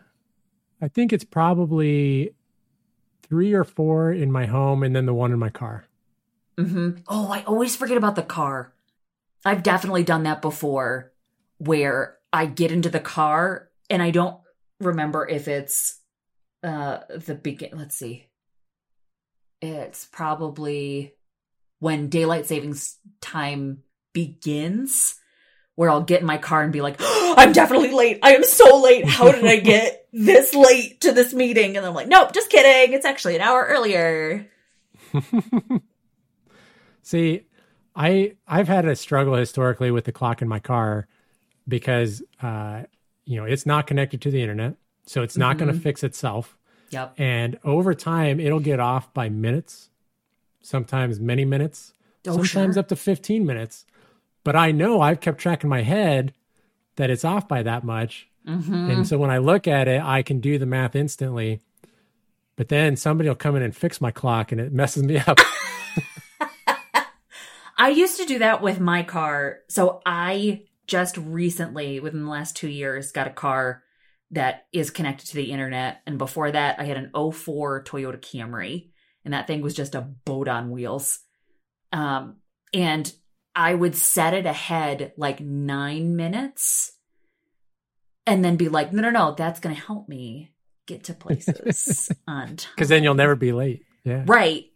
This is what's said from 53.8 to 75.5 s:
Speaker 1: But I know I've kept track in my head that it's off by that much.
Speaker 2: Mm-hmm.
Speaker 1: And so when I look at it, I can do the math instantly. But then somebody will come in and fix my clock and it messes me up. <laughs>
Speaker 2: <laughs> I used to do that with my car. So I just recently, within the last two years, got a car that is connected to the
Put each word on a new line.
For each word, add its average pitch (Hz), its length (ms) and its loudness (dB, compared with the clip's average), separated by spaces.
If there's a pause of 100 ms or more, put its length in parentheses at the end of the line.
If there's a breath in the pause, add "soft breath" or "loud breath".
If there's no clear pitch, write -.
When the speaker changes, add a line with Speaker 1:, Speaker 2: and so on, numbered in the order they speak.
Speaker 1:
But 147 120 2
I 165 160 4
know 185 300 2
I've 151 180 2
kept - 180 -4
track 175 240 -2
in 151 60 -2
my 131 140 0
head 139 500 0 (640)
that 131 140 0
it's 123 140 -2
off 190 240 -2
by 123 160 -2
that 117 200 -4
much. 113 440 -6 (180)
Speaker 2:
Mm-hmm. 175 440 -4
Speaker 1:
And 185 180 2
so 147 100 0
when 139 120 2
I 127 80 2
look 165 300 2
at 135 200 2
it, 131 140 2
I 135 200 0
can 131 180 -2
do 143 160 0
the 135 80 -2
math 131 320 -2
instantly. 123 640 -4 (960 soft breath)
But 127 120 -4
then 147 280 2
somebody 156 320 0
will 127 80 -2
come 147 200 -2
in 131 60 0
and 113 140 -6
fix - 240 -4
my 123 100 -2
clock 113 420 -2
and 113 80 -4
it 135 120 -6
messes 139 300 -2
me 143 160 0
up. - 260 2
<laughs> - 40 -4 (920)
Speaker 2:
<laughs> - 1400 -8
I 262 140 4
used 349 280 2
to 370 80 -6
do 262 140 -4
that 220 220 2
with 185 180 -2
my 175 220 0
car. 151 640 -4
So 180 360 0
I 190 600 -4 (220)
just 180 300 -2
recently, 160 840 -6
within 156 240 -8
the 151 60 -10
last 151 260 -10
two 160 120 -10
years, 139 440 -8
got 135 140 -6
a 135 60 -12
car 131 500 -4 (500)
that 135 400 -6
is 160 180 -4
connected 139 380 -8
to 147 80 -14
the 139 160 -8